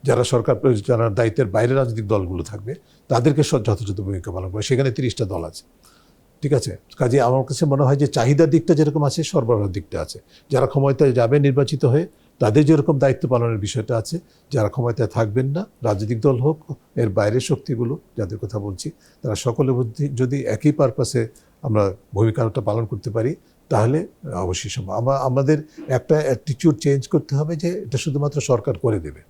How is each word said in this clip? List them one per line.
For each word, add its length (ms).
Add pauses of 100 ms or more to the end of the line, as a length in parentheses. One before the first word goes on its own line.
যারা 220
সরকার 320
পরিচালনার 580
দায়িত্বের 320
বাইরে 280
রাজনৈতিক 340
দলগুলো 340
থাকবে, 320 (340)
তাদেরকে 340
স-, 120
যথাযথ 460
ভূমিকা 320
পালন 180
করবে। 120
সেখানে 280
তিরিশটা 340
দল 200
আছে, 180 (800)
ঠিক 100
আছে? 240 (220)
কাজেই 220
আমার 240
কাছে 220
মনে 160
হয় 140
যে 100
চাহিদার 440
দিকটা 240
যেরকম 280
আছে, 200
সরবরাহের 500
দিকটা 280
আছে। 180 (320)
যারা 160
ক্ষমতায় 460
যাবে 260
নির্বাচিত 460
হয়ে, 220 (320)
তাদের 260
যেরকম 340
দায়িত্ব 300
পালনের 300
বিষয়টা 380
আছে, 220 (320)
যারা 180
ক্ষমতায় 400
থাকবেন 380
না, 200 (160)
রাজনৈতিক 380
দল 200
হোক, 360 (200)
এর 120
বাইরের 320
শক্তিগুলো 580 (180)
যাদের 220
কথা 200
বলছি, 320 (320)
তারা 120
সকলে 380
বুদ্ধি-, 420
যদি 260
একই 320
পারপাসে 560 (340)
আমরা 320 (200)
ভূমিকাটা 460
পালন 260
করতে 240
পারি, 240 (340)
তাহলে 380 (280)
অবশ্যই 360
সম্ভব। 220
আমা-, 260
আমাদের 400 (300)
একটা 260
অ্যাটিটিউড 640
চেঞ্জ 300
করতে 280
হবে 200
যে 120
এটা 300
শুধুমাত্র 420
সরকার 380
করে 220
দেবে। 300